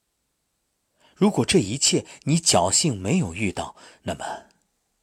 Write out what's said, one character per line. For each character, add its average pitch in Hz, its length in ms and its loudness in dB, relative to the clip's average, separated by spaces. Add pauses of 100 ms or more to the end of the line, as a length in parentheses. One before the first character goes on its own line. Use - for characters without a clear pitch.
(1120)
如 208 160 4
果 131 140 0
这 180 160 4
一 107 180 -2
切 - 280 -4 (180)
你 156 160 2
侥 87 320 2
幸 127 260 0
没 101 200 0
有 101 160 -2
遇 95 180 -2
到， - 240 -8 (280)
那 78 120 -6
么 - 300 -12 (580)